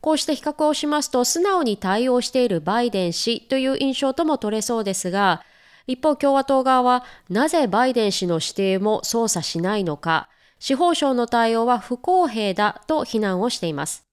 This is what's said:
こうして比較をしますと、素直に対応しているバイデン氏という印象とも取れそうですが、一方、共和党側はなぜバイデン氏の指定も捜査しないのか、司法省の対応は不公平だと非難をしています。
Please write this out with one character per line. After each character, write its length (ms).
こ 100
う 60
し 80
て 80
比 80
較 240
を 80
し 120
ま 140
す 100
と、 140
素 160
直 220
に 160
対 320
応 100
し 80
て 160
い 60
る 100
バ 220
イ 80
デ 160
ン 80
氏 260
と 160
い 120
う 100
印 160
象 180
と 140
も 100
取 200
れ 40
そ 200
う 40
で 80
す 180
が、 320
一 160
方、 140
共 180
和 100
党 180
側 200
は 220
な 180
ぜ 200
バ 180
イ 80
デ 140
ン 40
氏 140
の 80
指 140
定 300
も 260
捜 220
査 140
し 220
な 160
い 60
の 120
か、 320
司 160
法 200
省 200
の 120
対 300
応 80
は 140
不 180
公 320
平 260
だ 320
と 180
非 160
難 200
を 100
し 80
て 80
い 60
ま 140
す。 260